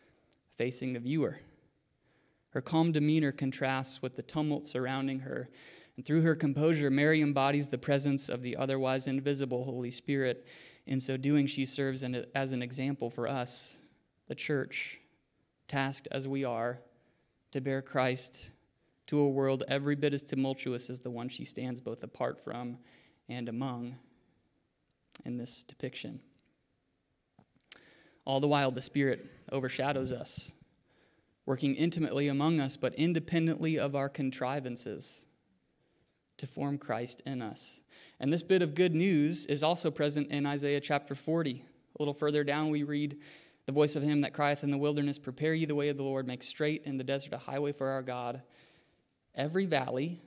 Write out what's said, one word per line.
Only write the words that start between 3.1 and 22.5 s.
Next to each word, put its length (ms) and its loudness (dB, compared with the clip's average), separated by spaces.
contrasts 680 -2
with 160 -6
the 60 -8
tumult 440 -2
surrounding 540 -2
her, 300 -8
and 80 -12
through 180 4
her 120 6
composure, 560 4
Mary 300 6
embodies 480 4
the 80 -2
presence 540 2
of 120 -4
the 140 -4
otherwise 500 0
invisible 580 0
Holy 260 -4
Spirit. 560 0
In 120 -2
so 200 -2
doing, 280 6
she 200 -2
serves 360 -2
an, 220 -4
as 180 0
an 100 -2
example 480 -2
for 180 -2
us, 480 -4
the 60 -8
church, 640 -4
tasked 420 -2
as 160 -4
we 160 -2
are 380 -2
to 80 -2
bear 220 0
Christ 680 0
to 100 2
a 100 6
world 400 2
every 260 2
bit 200 2
as 80 -4
tumultuous 640 -2
as 120 -10
the 100 -8
one 180 -6
she 160 -10
stands 380 -6
both 200 -8
apart 400 -6
from 360 -8